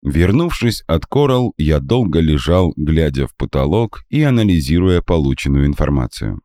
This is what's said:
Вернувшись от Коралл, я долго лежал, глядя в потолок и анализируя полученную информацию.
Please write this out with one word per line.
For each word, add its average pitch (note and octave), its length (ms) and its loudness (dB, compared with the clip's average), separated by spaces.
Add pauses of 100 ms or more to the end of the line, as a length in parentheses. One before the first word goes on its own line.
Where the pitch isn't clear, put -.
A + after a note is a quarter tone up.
Вернувшись G2+ 840 0
от E2 180 -2
Коралл, C3 520 0
я D2+ 240 0
долго E2+ 400 0
лежал, D#2+ 560 2
глядя D2 500 0
в - 80 -14
потолок D2 720 -2
и D3+ 120 0
анализируя F2+ 800 2
полученную C#2 640 0
информацию. C#2 800 -2